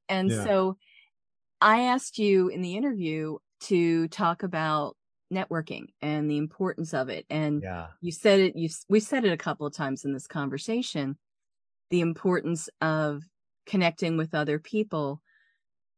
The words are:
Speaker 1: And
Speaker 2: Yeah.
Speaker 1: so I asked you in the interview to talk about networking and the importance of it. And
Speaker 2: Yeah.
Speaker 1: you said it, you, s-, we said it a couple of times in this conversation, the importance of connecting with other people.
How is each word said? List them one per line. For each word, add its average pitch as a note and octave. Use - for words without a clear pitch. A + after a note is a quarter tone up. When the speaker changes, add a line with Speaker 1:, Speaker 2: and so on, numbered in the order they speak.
Speaker 1:
And F#3+
Speaker 2:
Yeah. -
Speaker 1:
so F#3+
I A3
asked B3
you F#3+
in E3+
the F3+
interview D#3+
to E3
talk E3+
about D#3
networking E3
and D3+
the D3
importance D#3+
of C3
it. F2+
And D3
Speaker 2:
Yeah. F2
Speaker 1:
you F3
said G3
it, F#3
you, E3
s-, -
we G#3
said A#3
it F#3+
a D#3+
couple D3+
of C#3+
times C3+
in C#3+
this C3
conversation, D3
the F3
importance E3+
of D#3
connecting E3+
with D#3+
other D3+
people. D#3